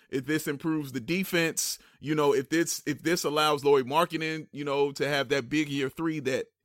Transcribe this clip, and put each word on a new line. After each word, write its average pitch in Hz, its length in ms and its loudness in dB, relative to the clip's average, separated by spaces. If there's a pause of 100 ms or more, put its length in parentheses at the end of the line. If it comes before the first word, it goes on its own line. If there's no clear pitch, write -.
if 131 160 -4
this 156 240 -2
improves 147 420 -4
the 127 80 -6
defense, 165 800 -2 (220)
you 147 120 -4
know, 143 200 4
if 135 160 0
this, 165 360 0
if 143 180 -4
this 170 200 0
allows 151 400 2
Lauri 139 220 6
Markkanen, 160 640 -2
you 143 140 -8
know, 143 260 2
to 135 160 -2
have 139 220 0
that 139 180 0
big 147 220 0
year 139 180 -2
three 160 320 -4
that 127 280 -2 (180)